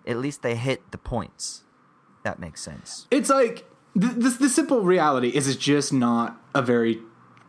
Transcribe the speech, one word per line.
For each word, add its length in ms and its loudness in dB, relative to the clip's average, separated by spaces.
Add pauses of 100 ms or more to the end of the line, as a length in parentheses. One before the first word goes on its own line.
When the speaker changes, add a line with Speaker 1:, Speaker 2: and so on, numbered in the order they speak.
Speaker 1:
at 120 -4
least 260 -6
they 140 -2
hit 340 -6
the 80 -14
points. 640 -10 (640)
That 160 -6
makes 200 -14
sense. 520 -16
Speaker 2:
It's 180 2
like, 400 0 (240)
the, 140 2
the, 220 0
the 180 2
simple 320 2
reality 480 2
is 180 0
it's 180 0
just 280 2
not 480 0 (160)
a 60 2
very 360 2 (500)